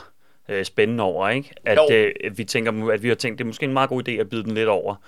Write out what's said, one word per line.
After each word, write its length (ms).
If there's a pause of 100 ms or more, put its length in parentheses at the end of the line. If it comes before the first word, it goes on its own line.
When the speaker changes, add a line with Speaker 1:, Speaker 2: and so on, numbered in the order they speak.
(480)
Speaker 1:
øh, 160
spænde 380
over, 260
ikke? 240 (120)
At, 140 (120)
Speaker 2:
Jo. 40
Speaker 1:
øh, 440
vi 60
tænker, 480
at 100
vi 60
har 60
tænkt, 240
det 60
er 20
måske 180
en 80
meget 160
god 200
idé 40
at 160
bide 160
den 100
lidt 140
over. 260 (140)